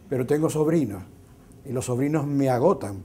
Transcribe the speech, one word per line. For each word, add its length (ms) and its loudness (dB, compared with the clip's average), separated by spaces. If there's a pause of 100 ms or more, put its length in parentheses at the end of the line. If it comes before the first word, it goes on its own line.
(100)
pero 160 -2
tengo 240 2
sobrinos, 520 0 (640)
y 80 -10
los 140 -4
sobrinos 400 0
me 240 2
agotan, 540 0